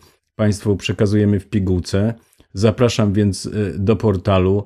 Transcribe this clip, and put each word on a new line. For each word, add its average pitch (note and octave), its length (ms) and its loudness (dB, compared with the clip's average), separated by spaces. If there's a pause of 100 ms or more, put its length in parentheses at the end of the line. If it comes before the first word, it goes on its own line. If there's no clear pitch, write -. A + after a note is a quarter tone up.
(360)
państwu G#2 400 0
przekazujemy G#2 640 0
w - 100 -14
pigułce. G2 640 -2 (400)
Zapraszam A2 600 0
więc, G2+ 320 0
y, G#2 340 -4
do G#2 160 2
portalu. G2 720 0